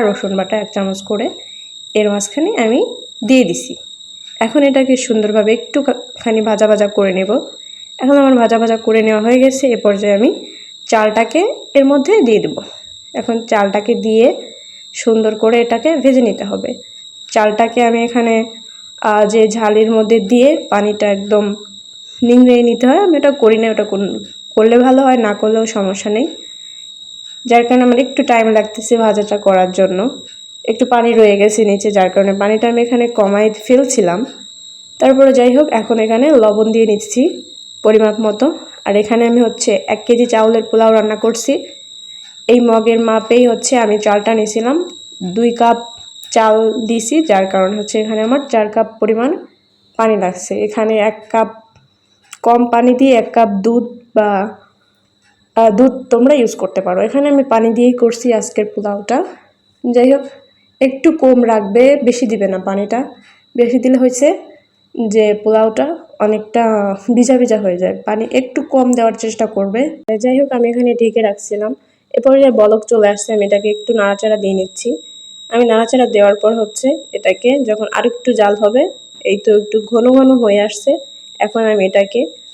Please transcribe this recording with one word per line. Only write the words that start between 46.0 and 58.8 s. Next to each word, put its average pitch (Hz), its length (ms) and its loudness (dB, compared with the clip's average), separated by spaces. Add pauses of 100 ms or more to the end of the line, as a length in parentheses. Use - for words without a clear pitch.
চাল 220 400 2 (160)
দিছি, 233 340 -2
যার 196 260 0
কারণে 190 300 -2
হচ্ছে 214 240 -4
এখানে 214 200 -4
আমার 240 180 0 (100)
চার 214 200 0
কাপ 220 180 -2 (120)
পরিমাণ 226 380 -2 (600)
পানি 220 200 0
লাগছে। 185 440 -6
এখানে 214 360 -2
এক 214 320 -2
কাপ 220 200 0 (920)
কম 240 240 2
পানি 240 280 2
দিয়ে 262 220 2
এক 226 160 0
কাপ 226 180 2
দুধ 214 340 -2 (320)
বা, 208 420 -2 (1000)
আহ, 226 140 4
দুধ 247 220 4 (180)
তোমরা 240 240 2
ইউজ 240 220 0
করতে - 260 -6
পারো। 185 200 -2
এখানে 269 280 -2
আমি 277 140 2
পানি 226 300 0
দিয়েই 240 180 2
করছি 233 420 0
আজকের 214 320 -4
পোলাওটা। 208 580 -6 (680)